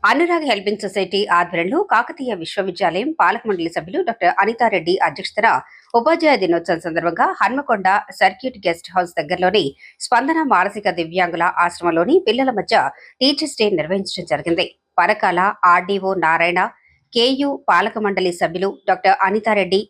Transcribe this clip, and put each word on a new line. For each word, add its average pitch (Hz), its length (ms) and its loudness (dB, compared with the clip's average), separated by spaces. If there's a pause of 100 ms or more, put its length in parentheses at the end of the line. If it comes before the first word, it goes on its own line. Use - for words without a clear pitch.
అనురాగ్ 330 400 2
హెల్పింగ్ 208 360 -2
సొసైటీ 190 360 -2 (160)
ఆధ్వర్యంలో 175 420 0 (140)
కాకతీయ 240 400 -2 (100)
విశ్వవిద్యాలయం 190 680 -4 (120)
పాలక 226 280 2
మండలి 170 280 -2
సభ్యులు 170 320 -6
డాక్టర్ 180 240 0 (100)
అనితారెడ్డి 202 520 0 (120)
అధ్యక్షతన 196 420 -2 (500)
ఉపాధ్యాయ 311 440 2
దినోత్సవం 170 420 0
సందర్భంగా 170 420 0 (140)
హన్మకొండ 220 480 0 (320)
సర్క్యూట్ 214 460 0
గెస్ట్ 170 280 -4
హౌస్ 180 240 -2
దగ్గరలోని 180 460 0 (400)
స్పందన 269 340 0 (160)
మానసిక 202 440 0
దివ్యాంగుల 170 460 -2 (200)
ఆశ్రమంలోని 175 520 0 (100)
పిల్లల 262 320 0
మధ్య 202 180 0 (440)
టీచర్స్ 294 400 -2
డే 214 80 2 (100)
నిర్వహించడం 190 540 -6
జరిగింది. 170 340 -2 (340)
పరకాల 196 400 0 (340)
ఆర్డీఓ 190 360 0 (140)
నారాయణ, 170 380 2 (540)
కేయూ 269 340 2 (200)
పాలక 190 360 2
మండలి 185 340 0
సభ్యులు 180 300 -2 (180)
డాక్టర్ 190 280 4 (100)
అనితారెడ్డి 202 640 0